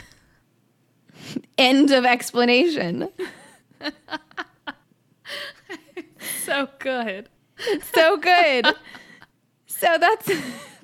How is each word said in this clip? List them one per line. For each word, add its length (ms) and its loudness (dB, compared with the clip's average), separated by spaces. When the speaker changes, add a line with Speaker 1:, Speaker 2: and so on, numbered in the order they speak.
Speaker 1:
<laughs> 840 -16
End 320 4
of 160 4
explanation. 1040 0
<laughs> 100 -10
Speaker 2:
So 240 -2
good. 500 -6
Speaker 1:
So 220 4
good. 500 2
So 320 0
that's 360 0
<laughs> 60 -6